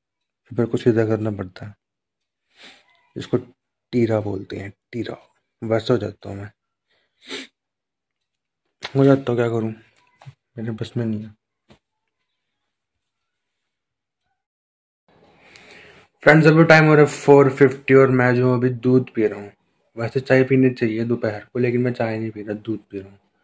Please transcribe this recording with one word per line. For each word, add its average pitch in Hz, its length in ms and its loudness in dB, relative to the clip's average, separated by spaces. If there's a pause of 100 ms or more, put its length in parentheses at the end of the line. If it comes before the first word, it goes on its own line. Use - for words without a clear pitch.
(500)
फिर 110 80 -8
मेरे 117 120 -2
को 120 80 -4
सीधा 113 280 0
करना 107 260 -4
पड़ता 98 340 -14
है। 104 80 -20 (1400)
इसको - 200 -4 (560)
टीरा 113 280 0
बोलते 101 360 -10
हैं, 101 160 -14 (200)
टीरा। 113 240 -12 (460)
वैसा 110 320 -2
हो 117 40 0
जाता 101 300 -10
हूँ 98 80 -12
मैं, 101 140 -14 (2500)
हो 135 80 4
जाता 139 280 2
हूँ, 120 40 -2
क्या 117 120 -2
करूँ, 113 240 -4 (840)
मेरे 117 140 -10
बस 110 240 -12
में 120 80 -4
नहीं 107 180 -6
है। 107 120 -18 (4000)
फ्रेंड्स, 151 240 6
अभी 160 180 6
टाइम 156 220 6
हो 151 80 6
रहा 147 100 6
है 143 80 2
फ़ोर 139 380 4
फिफ्टी 135 440 2
और 135 180 6
मैं 123 220 2
जो 127 140 0
हूँ 127 80 0
अभी 123 120 -2 (180)
दूध 127 280 2
पी 110 120 0
रहा 101 140 -8
हूँ। 101 120 -18 (440)
वैसे 113 240 -6
चाय 131 240 2
पीनी 131 260 2
चाहिए 117 340 -4
दोपहर 117 400 -4
को, - 140 -10
लेकिन 123 220 -2
मैं 123 120 -2
चाय 113 260 -6
नहीं 110 120 -8
पी 104 120 -14
रहा, 104 140 -10
दूध 107 240 -10 (100)
पी 98 80 -12
रहा 98 100 -14
हूँ, 98 100 -20 (260)